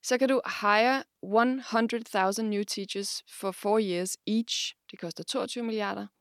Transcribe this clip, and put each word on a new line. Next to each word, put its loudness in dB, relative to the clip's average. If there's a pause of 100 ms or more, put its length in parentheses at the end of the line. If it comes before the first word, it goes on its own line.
Så 0
kan 4
du 4 (200)
hire 4 (180)
one 2
hundred 0
thousand 0
new 0
teachers -6 (160)
for -4
four 2
years 0 (100)
each. -2 (160)
Det -20
koster -8
toogtyve -4
milliarder. -4 (140)